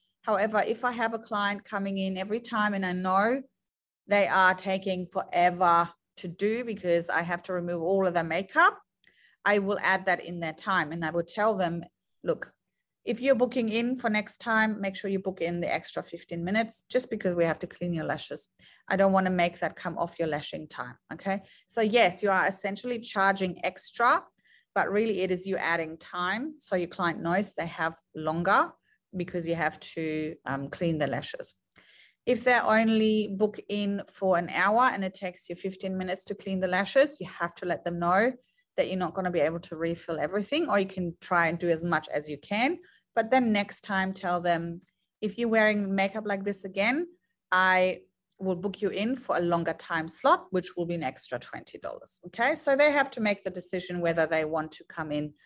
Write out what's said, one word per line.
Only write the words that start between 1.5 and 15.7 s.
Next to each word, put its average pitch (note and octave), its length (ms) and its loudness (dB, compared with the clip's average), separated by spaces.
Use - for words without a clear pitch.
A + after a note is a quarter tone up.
coming G3 340 -4
in F#3+ 180 -2
every G#3 240 -4
time G#3+ 320 0
and F#3+ 120 -2
I F3+ 80 -2
know F#3+ 500 2
they G3+ 200 4
are F#3 280 6
taking F#3+ 520 -4
forever F3 840 4
to - 120 -10
do G#3+ 360 -2
because F3 460 0
I D#3 120 2
have F3 220 -4
to - 80 -8
remove F3 300 -4
all F#3+ 240 2
of F3 80 2
their E3+ 100 2
makeup, G3 540 2
I G#3 140 4
will G3 200 0
add F#3 260 0
that F3+ 180 2
in F3 160 -8
their D#3+ 120 -4
time. E3+ 380 0
And E3+ 140 -4
I D#3 60 -2
will E3+ 120 0
tell G#3 320 0
them, E3+ 300 -2
"Look, - 280 -4
if A#3 160 -2
you're C4 160 4
booking B3 320 0
in A#3 280 0
for A#3+ 140 -2
next G#3+ 280 -2
time, A3 420 2
make G3 160 -4
sure G3+ 120 -6
you G3 120 0
book F#3+ 200 -4
in F3 200 -2
the E3+ 120 -2